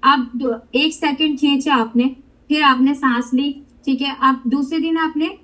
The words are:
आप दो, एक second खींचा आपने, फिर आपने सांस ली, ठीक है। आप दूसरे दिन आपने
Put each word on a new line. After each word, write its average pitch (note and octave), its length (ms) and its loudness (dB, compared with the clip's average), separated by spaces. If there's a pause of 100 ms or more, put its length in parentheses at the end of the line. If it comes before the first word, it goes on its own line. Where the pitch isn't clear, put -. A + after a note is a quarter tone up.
आप C4+ 320 2
दो, A#3 200 -2 (200)
एक D4+ 180 0
second D4 460 -2
खींचा C#4+ 360 2
आपने, A#3+ 400 0 (340)
फिर D4+ 120 0
आपने C4+ 320 4
सांस B3+ 400 -2
ली, C#4 280 -2 (240)
ठीक C4 160 -2
है। C#4 140 -6
आप C4+ 320 0
दूसरे C#4 320 0
दिन E4 180 0
आपने D#4+ 300 -2 (160)